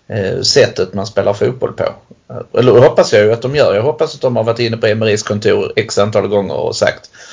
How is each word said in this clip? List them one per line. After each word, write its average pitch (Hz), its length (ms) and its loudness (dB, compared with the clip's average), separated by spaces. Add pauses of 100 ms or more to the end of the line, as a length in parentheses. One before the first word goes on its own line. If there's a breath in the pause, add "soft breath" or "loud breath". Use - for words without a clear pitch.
eh, 92 340 -4
sättet 110 540 0
man 101 120 -6
spelar 101 260 0
fotboll - 400 -4
på. - 220 -6 (640)
Eller 120 140 4
hoppas 131 400 4
jag 104 100 6
ju 107 100 4
att 117 100 -2
de 135 140 -4
gör. 101 180 2
Jag 107 80 0
hoppas 151 320 -2
att 139 60 -18
de 123 160 -2
har 113 80 0
varit 113 140 -2
inne 113 180 -2
på 113 100 -2
Emerys 107 360 0
kontor 104 540 -2
x 110 220 -2
antal 101 300 0
gånger 98 260 -2
och 76 220 -4
sagt - 340 -2 (220 loud breath)